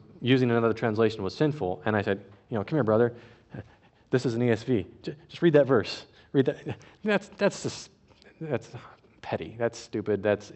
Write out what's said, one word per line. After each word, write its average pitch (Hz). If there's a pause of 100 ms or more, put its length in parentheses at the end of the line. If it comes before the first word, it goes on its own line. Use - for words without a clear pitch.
(200)
using 127
another 117
translation 110
was 95
sinful, 143
and 107
I 104
said, 98 (260)
you 117
know, 101
"Come 156
here, 135
brother, 113 (960)
this 127
is 120
an 117
E 123
S 107
V. 110 (160)
J-, - (120)
just -
read 170
that 143
verse. - (260)
Read 135
that." 139 (260)
That's, 202 (100)
that's -
just, - (480)
that's 147 (520)
petty. 104
That's 117
stupid. 104
That's 104